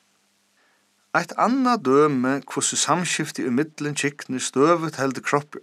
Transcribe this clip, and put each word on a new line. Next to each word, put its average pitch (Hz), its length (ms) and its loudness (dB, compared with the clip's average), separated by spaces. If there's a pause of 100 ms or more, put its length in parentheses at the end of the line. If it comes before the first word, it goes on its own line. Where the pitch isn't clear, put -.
(1160)
Eitt 170 180 -4
annað 247 520 2
dømi 135 500 4 (100)
hvussu - 320 -4
samskifti 156 640 -2
í 127 80 -2
millum 147 480 -2
kykni 139 400 -4
støðugt 156 600 2
heldur 127 260 -4
kroppi - 360 -2